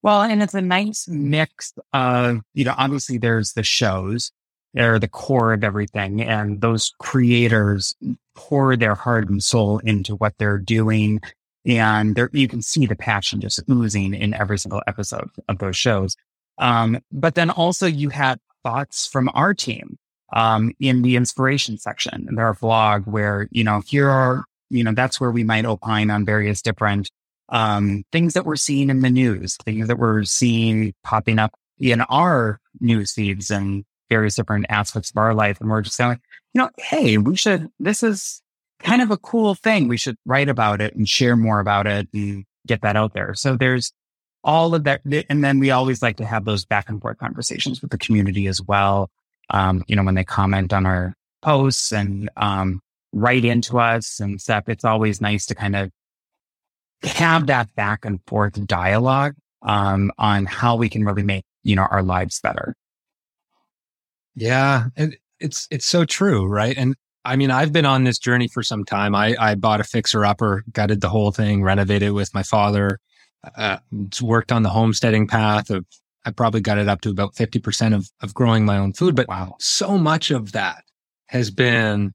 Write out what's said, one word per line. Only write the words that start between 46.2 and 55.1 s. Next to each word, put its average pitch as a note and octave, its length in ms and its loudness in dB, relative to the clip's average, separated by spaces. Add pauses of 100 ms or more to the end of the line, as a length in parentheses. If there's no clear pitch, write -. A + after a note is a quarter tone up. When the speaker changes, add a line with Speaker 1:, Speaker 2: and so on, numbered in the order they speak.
Speaker 1:
have G#2+ 220 -4
those G#2 180 -2
back G2+ 240 -2
and G#2+ 120 -8
forth A2 180 -8
conversations - 640 -8
with C3+ 80 -8
the - 80 -6
community G2 480 2
as F#2 160 -4
well. G2 480 0 (400)
Um, F#2+ 360 2
you - 80 0
know, G2+ 80 2
when F#2+ 120 2
they F#2 100 0
comment G2 480 0
on F#2+ 140 2
our F#2 280 0 (280)
posts C3+ 500 0
and, G2+ 440 -4
um, F#2+ 440 0 (320)
write A#2+ 320 2
into A#2+ 340 2
us A#2 420 0
and G2+ 200 -6
stuff, G#2+ 280 -2
it's A2+ 160 -6
always A2 360 0